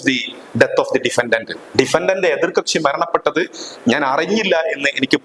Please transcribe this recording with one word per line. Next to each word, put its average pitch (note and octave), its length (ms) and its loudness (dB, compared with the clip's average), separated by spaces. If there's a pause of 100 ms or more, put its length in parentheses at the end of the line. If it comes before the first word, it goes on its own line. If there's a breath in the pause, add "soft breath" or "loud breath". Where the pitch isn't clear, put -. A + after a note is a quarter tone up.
the B2+ 100 2 (440)
death C3 220 2
of - 120 -4
the B2 120 0
defendant, A#2 400 0 (340)
ഡിഫൻഡന്റ് F3+ 540 2
എതിർകക്ഷി F3 520 0
മരണപ്പെട്ടത് D3+ 540 0 (500 loud breath)
ഞാൻ C#3+ 100 2 (120)
അറിഞ്ഞില്ല F#3 420 0 (200)
എന്ന് C#3 140 -2 (100)
എനിക്ക് C3+ 260 2